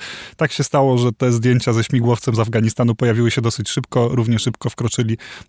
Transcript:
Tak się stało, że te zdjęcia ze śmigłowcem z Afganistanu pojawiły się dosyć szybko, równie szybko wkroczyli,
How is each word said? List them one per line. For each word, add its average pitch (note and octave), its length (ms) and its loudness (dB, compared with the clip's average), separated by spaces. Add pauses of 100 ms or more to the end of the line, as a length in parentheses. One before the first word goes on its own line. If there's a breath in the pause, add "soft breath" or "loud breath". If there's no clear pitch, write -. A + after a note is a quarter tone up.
(360 loud breath)
Tak D3+ 160 -2
się C#3 120 -4
stało, C3+ 340 2
że A#2+ 140 2
te B2 200 0
zdjęcia B2+ 400 2
ze A2 120 2
śmigłowcem A#2+ 500 0
z A2 40 0
Afganistanu A2+ 560 2
pojawiły A#2 360 2
się - 100 -2
dosyć A2+ 280 -2
szybko, A#2+ 400 -2
równie A#2 300 0
szybko - 320 -4
wkroczyli, A#2 460 -2 (320 loud breath)